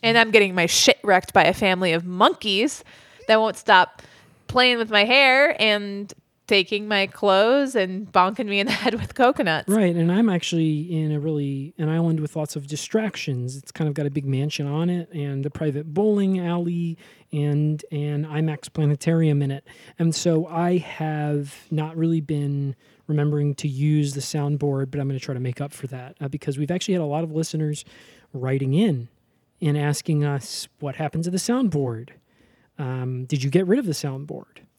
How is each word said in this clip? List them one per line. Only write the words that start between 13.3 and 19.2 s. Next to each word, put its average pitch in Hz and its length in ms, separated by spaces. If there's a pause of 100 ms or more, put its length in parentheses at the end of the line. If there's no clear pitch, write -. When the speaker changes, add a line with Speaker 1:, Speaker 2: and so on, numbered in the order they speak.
Speaker 2:
It's - 160
kind 156 160
of 143 60
got 147 100
a 143 60
big 139 160
mansion 139 400
on 160 240
it 175 220
and 143 340
a 147 40
private 151 440
bowling 202 460
alley 170 580 (340)
and 151 580
an 147 360
IMAX 156 440
planetarium 151 720